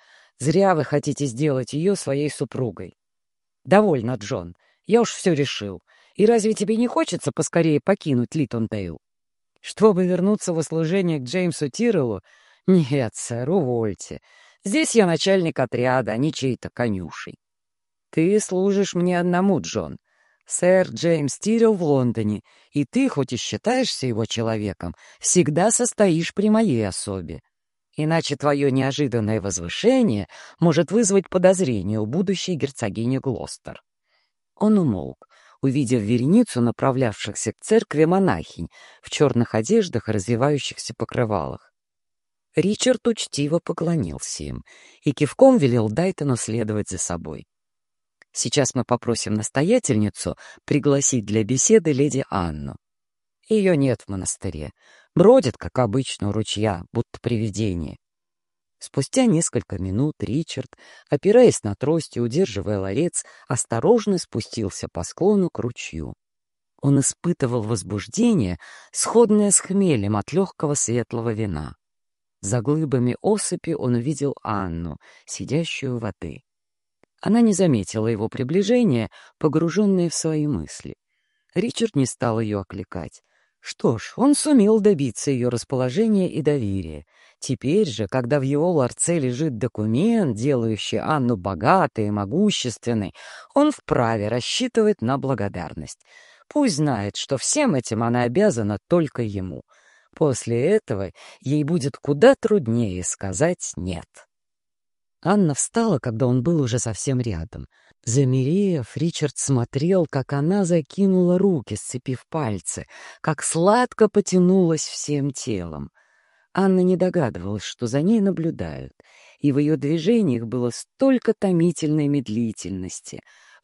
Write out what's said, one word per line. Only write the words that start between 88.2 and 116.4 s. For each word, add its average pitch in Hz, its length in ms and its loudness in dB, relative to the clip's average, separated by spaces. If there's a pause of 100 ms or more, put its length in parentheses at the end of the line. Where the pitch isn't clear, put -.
в 135 40 -4
его 143 280 0
ларце 160 480 0
лежит 127 400 -2
документ, 127 800 0
делающий 113 640 -2
Анну 123 380 0
богатой 104 720 0
и 104 40 -2
могущественной, 104 1040 -2 (380)
он 294 200 2
вправе 113 560 0
рассчитывать 214 720 0
на 131 160 0
благодарность. 101 800 -6 (500)
Пусть 262 280 2
знает, 120 400 0
что - 220 -4
всем 277 360 0
этим 117 300 -2
она 120 180 0
обязана 117 560 0 (100)
только 160 340 0
ему. 95 400 -6 (520)
После 120 500 0
этого 113 460 -2 (300)
ей 147 240 0
будет 143 320 -2
куда 165 400 4
труднее 113 640 0
сказать 139 760 -4
"нет". - 520 -10 (920)
Анна 175 340 2
встала, 226 440 0
когда 120 280 -2
он 123 160 2
был 160 180 2
уже 123 180 0
совсем 123 420 -4
рядом. 82 460 -6 (380)
Замерев, 135 920 0
Ричард 156 400 -2
смотрел, 143 720 0
как 135 220 -4
она 175 320 0
закинула 180 720 2
руки, 180 360 0
сцепив - 540 -8
пальцы, 110 580 -6 (340)
как - 220 -4
сладко 214 640 2
потянулась 180 720 4
всем 143 500 -4
телом. 85 580 -6 (640)